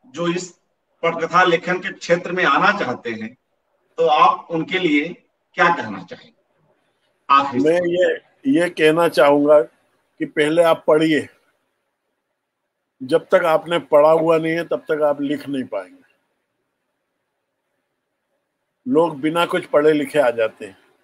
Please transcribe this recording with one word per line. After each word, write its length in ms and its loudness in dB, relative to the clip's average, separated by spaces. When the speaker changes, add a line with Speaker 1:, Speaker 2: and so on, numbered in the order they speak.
Speaker 1:
जो 220 -8
इस 220 -6
पटकथा 400 -2
लेखन 360 -2
के 120 -10
क्षेत्र 400 -4
में 140 -2
आना 340 2
चाहते 320 -6
हैं, 220 -12
तो 100 2
आप 440 2
उनके 280 -4
लिए 280 0
क्या 180 2
कहना 280 -12
चाहेंगे 300 -20
आखिर 320 0
Speaker 2:
मैं 200 2
Speaker 1:
में? 80 -2
Speaker 2:
ये, 240 0
ये 180 2
कहना 400 2
चाहूंगा 520 4
कि 640 -12
पहले 380 0
आप 240 2
पढ़िए, 400 2
जब 260 -2
तक 180 2
आपने 340 0
पढ़ा 200 6
हुआ 260 2
नहीं 160 -2
है, 100 -4
तब 260 -8
तक 140 -2
आप 180 -2
लिख 280 -6
नहीं 140 -6
पाएंगे। 360 -12
लोग 360 0
बिना 240 0
कुछ 200 -4
पढ़े 280 2
लिखे 260 -2
आ 100 2
जाते 360 -6
हैं। 120 -20